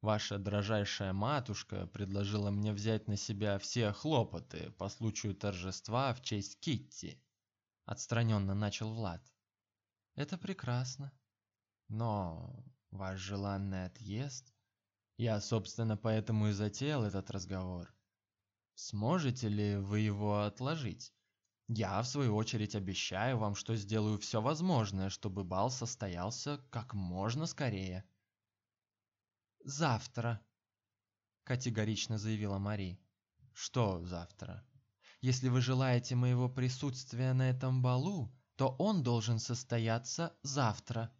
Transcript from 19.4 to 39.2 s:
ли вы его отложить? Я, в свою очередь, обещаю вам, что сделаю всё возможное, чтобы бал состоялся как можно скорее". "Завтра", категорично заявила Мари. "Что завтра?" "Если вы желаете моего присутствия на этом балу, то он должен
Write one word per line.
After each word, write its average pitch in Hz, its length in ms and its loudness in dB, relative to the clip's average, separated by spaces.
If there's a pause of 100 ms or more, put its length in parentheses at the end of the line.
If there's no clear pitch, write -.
ли 104 280 2
вы 101 240 2
его 104 420 2
отложить? 127 720 -4 (540)
Я, 104 340 2
в 123 60 0
свою 127 260 2
очередь, 107 400 0
обещаю 98 640 0
вам, 104 160 0
что 113 220 -2
сделаю 107 420 2
всё 107 240 0
возможное, 117 680 2
чтобы 98 340 -4
бал 95 260 2
состоялся 113 880 -4 (120)
как 113 240 -8
можно 101 520 -2
скорее". 95 580 -2 (1600)
"Завтра", 120 800 -2 (1000)
категорично 110 720 0
заявила 104 400 0
Мари. 98 420 -2 (520)
"Что 95 520 0
завтра?" 90 640 -8 (540)
"Если 127 280 2
вы 123 120 6
желаете 127 560 4
моего 123 320 4
присутствия 127 840 0
на 131 160 6
этом 127 320 2
балу, 127 540 2 (220)
то 135 220 2
он 196 240 4
должен 117 360 2